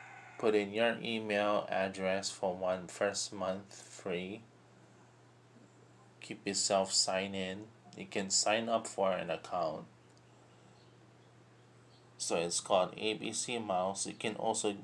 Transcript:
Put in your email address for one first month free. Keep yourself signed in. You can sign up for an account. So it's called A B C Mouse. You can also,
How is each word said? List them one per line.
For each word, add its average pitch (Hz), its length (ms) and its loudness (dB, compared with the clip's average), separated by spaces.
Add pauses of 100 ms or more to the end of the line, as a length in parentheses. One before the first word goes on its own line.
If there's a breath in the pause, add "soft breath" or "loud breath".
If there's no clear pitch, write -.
(380)
Put 110 160 4
in 101 180 4
your 113 300 2
email 107 720 2
address 95 580 0
for 92 260 -2
one 92 300 0
first 101 480 -2
month 95 400 -4
free. 95 680 -8 (1800)
Keep - 240 -10
yourself 98 480 4
signed 98 420 2
in. 95 300 -4 (320)
You 95 80 -8
can 98 240 -2
sign 113 400 4
up 113 160 2
for 95 260 2
an 87 200 0
account. 82 560 -2 (2250)
So - 160 -2
it's 87 240 2
called 92 360 4
A 107 200 -2
B 113 180 -6
C 120 240 -4
Mouse. 98 480 -2
You - 80 -6
can 110 220 -4
also, 107 480 0